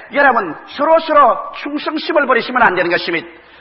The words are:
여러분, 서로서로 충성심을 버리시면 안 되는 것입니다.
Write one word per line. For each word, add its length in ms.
여러분, 420
서로서로 920
충성심을 720
버리시면 360
안 120
되는 140
것입니다. 380